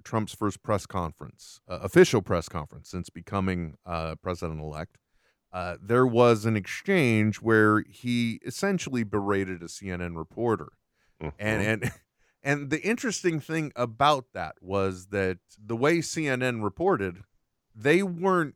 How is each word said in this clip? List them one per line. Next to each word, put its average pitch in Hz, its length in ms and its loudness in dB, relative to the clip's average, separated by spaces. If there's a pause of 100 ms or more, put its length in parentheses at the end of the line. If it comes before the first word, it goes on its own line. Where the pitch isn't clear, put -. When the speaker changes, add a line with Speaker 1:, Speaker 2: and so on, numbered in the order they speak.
Speaker 1:
Trump's 110 300 -2
first - 280 -4
press 104 240 -2
conference, - 800 -8
uh, 82 140 -8
official 127 400 6
press 87 260 -2
conference 78 400 -12
since 90 220 -8
becoming, 87 720 -4
uh, 80 320 -6
president-elect, 80 800 -8 (560)
uh, 90 300 -8
there 120 240 4
was 117 380 6
an 113 120 2
exchange 110 800 2
where 107 460 6
he 120 640 -4
essentially 156 580 -2
berated 98 600 -2
a 85 60 -12
C 98 220 -12
N 90 100 -6
N 87 140 -6
reporter. 82 540 -2 (540)
Speaker 2:
Mm-hmm. 76 160 -8
Speaker 1:
And, 107 240 -2
and, 110 300 -2 (260)
<laughs> - 240 -20
and 143 280 -4
the 151 120 -2
interesting 185 580 -2
thing 160 360 -6
about 127 560 0
that 85 300 -8
was 95 460 -2
that 95 300 0 (240)
the 113 140 -6
way 156 240 2
C 156 260 -6
N 127 160 0
N 123 200 -2
reported, 104 640 -2 (500)
they 143 280 4
weren't 180 540 0